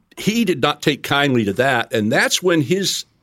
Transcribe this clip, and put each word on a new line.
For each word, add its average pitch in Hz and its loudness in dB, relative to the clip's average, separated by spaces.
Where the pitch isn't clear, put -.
he 226 0
did 160 -2
not 147 -2
take 147 0
kindly 139 2
to 98 -2
that. 123 0
And 110 0
that's 202 0
when 175 2
his 170 -2